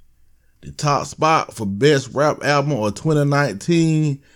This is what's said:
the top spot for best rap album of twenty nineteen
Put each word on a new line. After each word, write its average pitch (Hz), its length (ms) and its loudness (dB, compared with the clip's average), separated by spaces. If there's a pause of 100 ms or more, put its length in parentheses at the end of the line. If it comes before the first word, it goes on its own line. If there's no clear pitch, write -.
(600)
the 143 120 -16
top 143 340 -2
spot - 480 0
for 113 100 -8
best 127 480 2
rap 143 300 0
album 143 300 0
of 107 240 -2
twenty 151 280 0
nineteen 143 960 0 (160)